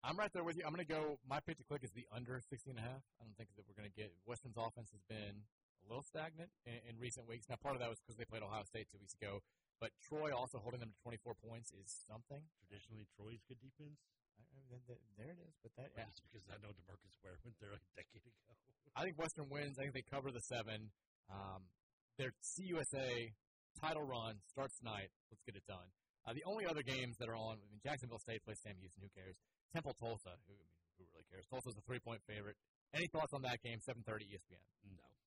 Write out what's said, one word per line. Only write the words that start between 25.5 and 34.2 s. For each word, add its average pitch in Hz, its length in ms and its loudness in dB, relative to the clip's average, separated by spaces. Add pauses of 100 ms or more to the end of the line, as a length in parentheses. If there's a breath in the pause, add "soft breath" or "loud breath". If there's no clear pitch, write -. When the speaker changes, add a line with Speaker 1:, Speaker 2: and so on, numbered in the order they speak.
Speaker 1:
it 95 120 -8
done. 92 200 -4 (400)
Uh, 120 80 0
the 113 120 0
only 214 200 4
other 151 160 4
games 127 360 2
that 120 80 2
are 113 80 2
on, 110 240 0
I 101 80 -16
mean, 107 160 -12
Jacksonville 127 400 0
State 113 240 0
plays 107 160 -2
Sam 104 160 -6
Houston. 95 240 -10
Who 98 80 -10
cares? 92 240 -8 (400)
Temple, 147 240 2
Tulsa. 107 380 0 (100)
Who, 101 60 -16
I 98 100 -18
mean, 82 160 -20 (160)
who 92 160 -18
really 80 220 -16
cares? 95 160 -6
Tulsa's 127 260 0
a 107 140 -8
three-point 117 400 -2
favorite. 104 260 -4 (400)
Any 165 160 4
thoughts 156 220 4
on 139 100 0
that 123 220 4
game? 117 180 0
Seven 120 240 -2
thirty 107 240 0